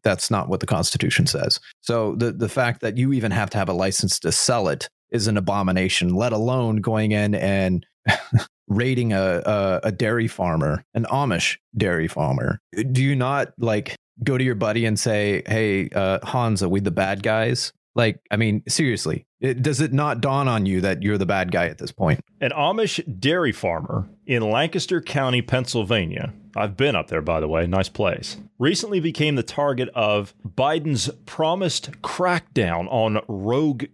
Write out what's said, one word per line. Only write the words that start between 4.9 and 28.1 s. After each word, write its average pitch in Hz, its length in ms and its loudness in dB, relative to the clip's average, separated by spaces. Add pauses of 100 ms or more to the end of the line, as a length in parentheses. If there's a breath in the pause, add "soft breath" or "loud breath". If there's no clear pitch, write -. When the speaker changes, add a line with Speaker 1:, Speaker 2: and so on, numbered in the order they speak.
Speaker 1:
is 107 180 -2
an 104 80 2
abomination, 92 800 2
let 113 180 2
alone 117 440 2
going 107 360 2
in 104 220 2
and 95 520 2 (200)
<laughs> - 640 -2
raiding 120 440 0
a, 95 320 2
a, 98 400 2
a 110 80 0
dairy 117 360 0
farmer, 80 560 0 (100)
an 113 120 0
Amish 127 500 -2 (200)
dairy 87 320 0
farmer. 78 520 -2 (320)
Do 131 100 2
you 139 140 2
not, 131 420 -2
like, 110 380 -2 (260)
go 127 160 0
to 127 60 2
your 127 100 0
buddy 110 320 0
and 107 120 2
say, 104 480 0
"Hey, 104 480 0
uh, 95 280 0
Hans, 113 400 0
are 95 60 0
we 95 120 2
the 98 100 0
bad 98 320 -2
guys?" 113 500 0 (240)
Like, 113 240 2 (100)
I 107 60 2
mean, 107 320 2
seriously, 120 580 0 (140)
it, 127 220 -2
does 135 180 0
it 147 120 2
not 135 280 0
dawn 139 260 2
on 113 180 2
you 95 180 2
that 92 200 0
you're 104 160 2
the 95 80 0
bad 92 240 0
guy 90 160 2
at 78 120 -8
this 71 120 -10
point? - 300 2 (200)
Speaker 2:
An - 120 -2
Amish 180 500 0 (160)
dairy 147 320 2
farmer 95 580 -4 (180)
in 117 220 0
Lancaster 160 520 0
County, 127 420 0
Pennsylvania. 113 920 -2 (240)
I've 104 200 -2
been 139 180 2
up 80 140 -2
there, 82 120 -2
by 80 200 0
the 78 80 -2
way. 80 180 2
Nice 95 220 0
place. - 480 -4 (220)